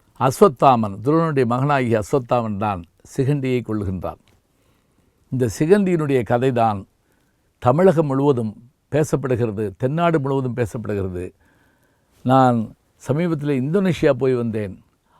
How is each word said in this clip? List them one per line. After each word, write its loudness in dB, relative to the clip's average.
அஸ்வத்தாமன், 4
துரோணனுடைய 0
மகனாகிய 0
அஸ்வத்தாமன் -2
தான் -4
சிகண்டியை -2
கொள்ளுகின்றான். -6
இந்த -2
சிகண்டியினுடைய 2
கதைதான் 0
தமிழகம் 4
முழுவதும் -2
பேசப்படுகிறது, -2
தென்னாடு 0
முழுவதும் -4
பேசப்படுகிறது. -6
நான் 2
சமீபத்தில் -2
இந்தோனேஷியா 0
போய் 0
வந்தேன், -4